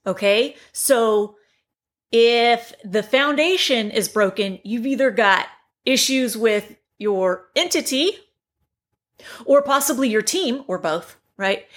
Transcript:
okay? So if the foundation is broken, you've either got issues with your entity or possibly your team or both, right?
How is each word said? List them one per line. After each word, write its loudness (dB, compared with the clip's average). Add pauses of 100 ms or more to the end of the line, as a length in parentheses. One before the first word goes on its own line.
okay? 0 (160)
So 0 (760)
if 2 (100)
the -4
foundation 0
is -2
broken, -2
you've -6
either 0
got 2 (360)
issues 0
with -2 (220)
your -2
entity 0 (1300)
or 4
possibly 0
your 0
team -4
or -4
both, -6 (200)
right? -4 (120)